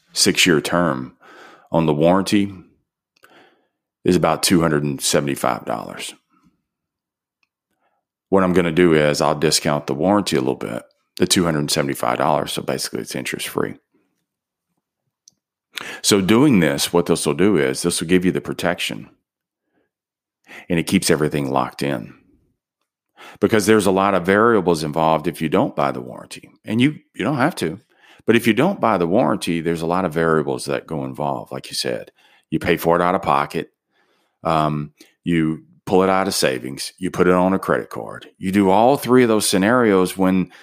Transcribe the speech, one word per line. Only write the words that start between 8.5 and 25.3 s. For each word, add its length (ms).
gonna 180
do 220
is 280
I'll 140
discount 520
the 80
warranty 420
a 40
little 160
bit, 280
the 100
two 180
hundred 260
seventy-five 480
dollars. 340
So 100
basically 380
it's 160
interest 320
free. 280
So 180
doing 400
this, 320
what 140
this 200
will 80
do 220
is 260
this 180
will 60
give 180
you 60
the 100
protection, 680
and 100
it 80
keeps 240
everything 400
locked 320
in, 320
because 240
there's 220
a 40
lot 240
of 120
variables 580
involved 420
if 140